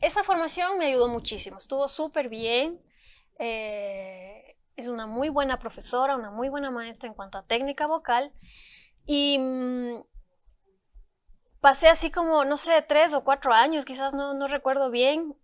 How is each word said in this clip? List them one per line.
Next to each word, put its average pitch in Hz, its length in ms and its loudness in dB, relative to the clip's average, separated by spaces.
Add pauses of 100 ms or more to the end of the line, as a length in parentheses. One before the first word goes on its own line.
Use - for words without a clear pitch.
esa 339 220 0
formación 359 540 -2
me 330 80 0
ayudó 254 220 2
muchísimo, 220 500 -6
estuvo 269 300 -4
súper 302 400 -4
bien. 233 520 -2 (580)
Eh, 202 1200 -10 (200)
es 233 100 -12
una 233 200 -8
muy 240 240 -4
buena 269 280 0
profesora, 254 580 -2
una 220 140 -8
muy 233 200 -6
buena 277 200 -6
maestra 233 380 -10
en 220 60 -14
cuanto 196 240 -14
a 190 80 -16
técnica 277 400 -2
vocal. 294 460 -2 (760)
Y, 285 320 2
mm, 254 640 -4 (1600)
pasé 277 280 8
así 320 220 6
como, 320 340 2
no 277 120 0
sé, 320 260 4
tres 302 320 4
o 277 100 0
cuatro 269 280 2
años, 277 320 4
quizás 269 300 -4
no, 277 200 -4
no 277 140 -4
recuerdo 269 420 0
bien, 277 540 0